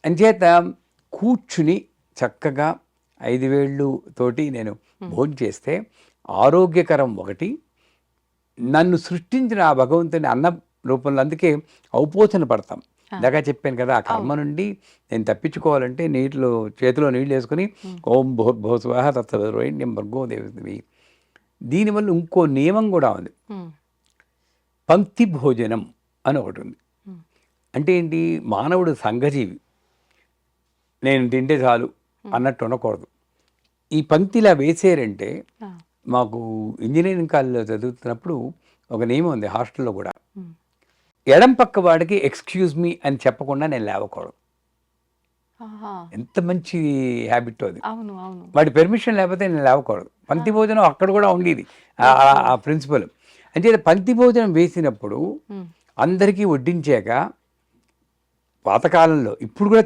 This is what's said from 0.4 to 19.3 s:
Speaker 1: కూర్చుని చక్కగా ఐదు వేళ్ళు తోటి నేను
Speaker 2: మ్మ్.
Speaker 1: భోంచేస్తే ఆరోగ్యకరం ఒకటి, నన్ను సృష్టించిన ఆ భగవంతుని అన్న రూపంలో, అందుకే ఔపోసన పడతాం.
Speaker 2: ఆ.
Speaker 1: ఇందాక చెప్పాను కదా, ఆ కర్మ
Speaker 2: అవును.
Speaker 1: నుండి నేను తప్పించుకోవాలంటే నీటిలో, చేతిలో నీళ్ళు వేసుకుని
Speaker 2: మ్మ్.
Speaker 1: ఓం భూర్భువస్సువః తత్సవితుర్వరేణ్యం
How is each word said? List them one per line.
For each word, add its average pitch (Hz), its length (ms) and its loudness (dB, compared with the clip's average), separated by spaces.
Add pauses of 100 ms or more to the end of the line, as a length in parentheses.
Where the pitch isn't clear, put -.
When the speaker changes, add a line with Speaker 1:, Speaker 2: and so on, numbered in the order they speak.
Speaker 1:
కూర్చుని 196 720 -2 (400)
చక్కగా 151 500 -4 (480)
ఐదు 127 240 -2
వేళ్ళు 139 560 -2 (160)
తోటి 123 320 -2
నేను 113 220 -8
Speaker 2:
మ్మ్. - 380 -18
Speaker 1:
భోంచేస్తే 143 760 -6 (440)
ఆరోగ్యకరం 147 840 2
ఒకటి, 104 420 -10 (1000)
నన్ను 160 360 2
సృష్టించిన 208 640 -4
ఆ 156 120 4
భగవంతుని 147 560 0
అన్న 160 300 0 (280)
రూపంలో, 135 340 -2
అందుకే 151 420 0 (320)
ఔపోసన 180 500 2
పడతాం. - 380 -4 (300)
Speaker 2:
ఆ. 196 40 -12
Speaker 1:
ఇందాక 139 320 0
చెప్పాను 131 280 -6
కదా, 123 200 0
ఆ 110 40 2
కర్మ 226 160 -4
Speaker 2:
అవును. 147 180 -4
Speaker 1:
నుండి 151 440 -6 (340)
నేను 110 120 -4
తప్పించుకోవాలంటే 139 840 -2
నీటిలో, 131 600 -2
చేతిలో 131 420 0
నీళ్ళు 135 240 -2
వేసుకుని 151 380 -4 (140)
Speaker 2:
మ్మ్. 185 200 -16
Speaker 1:
ఓం 131 300 2
భూర్భువస్సువః 120 720 -2
తత్సవితుర్వరేణ్యం 117 840 -4